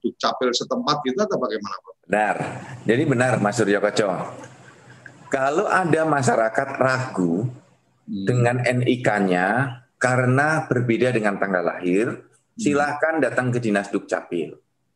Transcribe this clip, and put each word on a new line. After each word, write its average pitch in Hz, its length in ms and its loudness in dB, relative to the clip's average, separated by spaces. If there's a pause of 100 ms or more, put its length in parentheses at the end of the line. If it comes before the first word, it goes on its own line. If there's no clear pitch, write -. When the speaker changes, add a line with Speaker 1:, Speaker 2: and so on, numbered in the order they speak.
Speaker 1:
Dukcapil 117 480 -2
setempat 127 560 -2
gitu 131 160 0
atau 196 160 -2
bagaimana, 101 380 -6 (100)
Prof? - 80 -20 (160)
Speaker 2:
Benar. 101 260 2 (460)
Jadi 120 240 2
benar, 127 320 2
Mas 101 240 2
Suryo 101 160 4
Koco. 101 320 2 (1200)
Kalau 143 400 0
ada 165 320 2
masyarakat 135 640 0 (140)
ragu 123 640 0 (640)
Speaker 1:
Hmm. 98 160 -6
Speaker 2:
dengan 123 320 2
nik-nya 120 1200 0 (240)
karena 127 640 2
berbeda 120 480 2
dengan 104 240 0
tanggal 95 240 0
lahir, 90 480 0
Speaker 1:
Hmm. - 480 -16
Speaker 2:
silahkan 147 640 0
datang 123 320 0
ke 117 80 -2
Dinas 101 240 0
Dukcapil. 85 720 -4 (380)